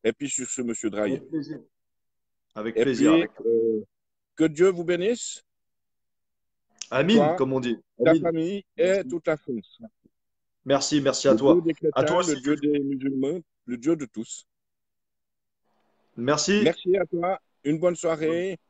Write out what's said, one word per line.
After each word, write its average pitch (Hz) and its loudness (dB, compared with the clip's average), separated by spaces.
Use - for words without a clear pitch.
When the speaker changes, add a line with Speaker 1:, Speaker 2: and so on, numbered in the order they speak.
Speaker 1:
et 113 0
puis 143 -8
sur 127 -6
ce - -8
monsieur 113 -6
Drahier. 104 -2
Speaker 2:
Avec - -14
plaisir. 151 -8
Avec 110 -6
Speaker 1:
Et 226 2
Speaker 2:
plaisir, 131 4
Speaker 1:
puis, 330 4
Speaker 2:
avec - -6
Speaker 1:
euh, 226 0
que 160 2
Dieu 160 4
vous 175 -2
bénisse. 180 -4
Speaker 2:
Amin, 160 2
Speaker 1:
Toi, 156 4
Speaker 2:
comme 135 0
on 131 -2
dit. 120 -2
Speaker 1:
ta 160 4
Speaker 2:
Amin. 160 4
Speaker 1:
famille 165 -4
et 160 2
Speaker 2:
Merci. 190 0
Speaker 1:
toute 170 -6
la 156 0
France. - -12
Speaker 2:
Merci, 139 0
merci 139 0
à 131 6
Speaker 1:
Le 113 4
Speaker 2:
toi. 143 6
Speaker 1:
Dieu 175 4
des 165 -2
Speaker 2:
À 131 0
toi 160 2
Speaker 1:
chrétiens, - 4
Speaker 2:
aussi, 165 0
Speaker 1:
le 131 -6
Dieu 143 0
Speaker 2:
que 147 -4
Dieu 147 0
Speaker 1:
des 147 0
musulmans, 139 -4
le 123 -6
Dieu 151 0
de 147 -10
tous. - -12
Speaker 2:
Merci. 151 0
Speaker 1:
Merci 185 2
à 175 -2
toi. 180 -4
Une 151 0
bonne 175 0
soirée. 165 -4